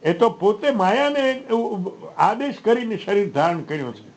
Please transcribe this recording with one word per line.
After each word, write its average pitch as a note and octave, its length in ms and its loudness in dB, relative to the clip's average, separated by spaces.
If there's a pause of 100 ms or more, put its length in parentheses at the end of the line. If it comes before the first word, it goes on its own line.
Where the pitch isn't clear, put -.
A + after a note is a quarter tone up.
એ D#3+ 100 2
તો A3+ 160 4
પોતે G#3+ 420 0
માયાને C4 720 0 (720)
આદેશ A3+ 460 0
કરીને A3+ 340 2
શરીર G3+ 360 0
ધારણ E3 280 2
કર્યો C#3 300 -6
છે - 260 -18